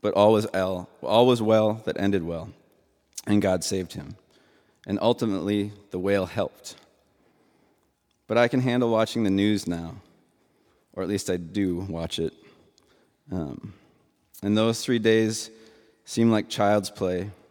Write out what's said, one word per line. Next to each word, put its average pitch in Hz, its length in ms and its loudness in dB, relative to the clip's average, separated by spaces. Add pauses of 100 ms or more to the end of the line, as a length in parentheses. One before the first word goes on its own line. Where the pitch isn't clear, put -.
But - 140 0
all 104 180 8
was 107 200 2
el-, 92 360 -2 (120)
all 110 240 4
was 123 160 4
well 110 440 4
that - 120 -4
ended 98 260 0
well, 82 260 -8 (760)
and 104 160 2
God 92 220 0
saved 92 300 -6
him. - 240 -14 (680)
And 98 160 -2
ultimately, 104 720 0 (200)
the 92 80 -6
whale 98 260 0
helped. - 500 -8 (1500)
But 110 100 0
I 120 120 4
can 127 100 0
handle 123 300 0
watching 113 340 0
the 101 60 2
news 101 360 2
now, 85 300 -6 (960)
or 95 120 -8
at 90 60 -6
least 101 200 -4
I 90 80 0
do 90 400 -2 (120)
watch 82 300 -8
it. 82 140 -4 (1000)
Um, 85 420 -8 (680)
and 104 160 0
those 113 260 0
three 123 160 0
days 110 500 2 (540)
seem 113 260 2
like 107 200 0
child's 101 400 2
play 92 420 -4 (200)